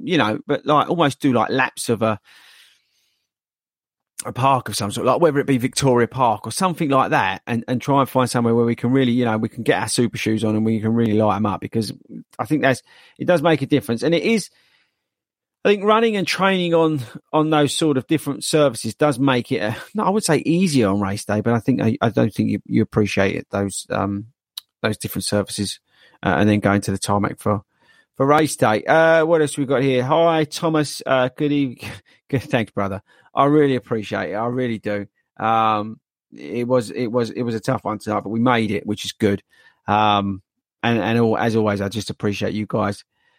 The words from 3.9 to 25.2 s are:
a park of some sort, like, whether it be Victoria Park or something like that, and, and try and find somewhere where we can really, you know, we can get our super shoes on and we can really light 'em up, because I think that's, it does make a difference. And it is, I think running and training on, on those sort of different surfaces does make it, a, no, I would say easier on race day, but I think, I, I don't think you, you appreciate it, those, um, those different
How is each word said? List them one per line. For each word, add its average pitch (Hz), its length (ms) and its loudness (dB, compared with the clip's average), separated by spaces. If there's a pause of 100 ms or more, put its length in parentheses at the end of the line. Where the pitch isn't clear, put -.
a 113 80 -10
park 131 340 0
of 104 80 -8
some 101 160 -4
sort, 107 140 -4
like, 127 160 2
whether 147 180 2
it 127 60 0
be 135 140 2
Victoria 123 480 2
Park 117 400 0
or 117 40 -8
something 175 380 -2
like 131 220 2
that, 98 340 0
and, 117 220 -2
and 123 120 -2
try 139 200 0
and 131 100 0
find 127 180 2
somewhere 117 280 2
where 120 100 4
we 117 100 0
can 120 160 -2
really, 131 200 2
you 123 120 2
know, 113 140 0
we 110 100 -2
can - 140 -10
get 104 180 0
our 104 80 -4
super 117 300 0
shoes 110 260 -2
on 110 120 0
and 110 100 0
we 110 140 0
can 110 140 -2
really 117 200 2
light 107 220 2
'em 107 100 -2
up, 98 160 -2
because 110 320 -4 (460)
I 123 60 -2
think 147 180 -2
that's, 131 180 2 (380)
it 147 60 -6
does 170 180 2
make 156 180 4
a 135 60 -4
difference. 123 340 0
And 156 140 0
it - 80 -2
is, 220 260 0 (1160)
I 196 60 4
think 208 140 2
running 220 320 4
and 185 100 -2
training 185 480 0
on, 160 280 2 (300)
on 156 200 2
those 147 220 2
sort 151 240 0
of 131 100 -6
different 139 360 -2
surfaces 131 520 0
does 147 240 0
make 131 320 0
it, 123 60 0
a, 107 200 -4 (160)
no, 214 100 -2
I 185 60 0
would 208 140 0
say 156 140 2
easier 147 520 2
on 101 100 2
race 98 240 -2
day, 104 180 0
but 117 120 2
I 117 60 2
think, 123 220 0
I, 113 200 2
I 117 80 2
don't 117 240 0
think 110 160 0
you, 107 160 -2
you 113 160 2
appreciate 101 540 0
it, - 160 -8
those, 101 400 -4
um, 101 360 -4 (540)
those 110 160 -2
different - 280 -8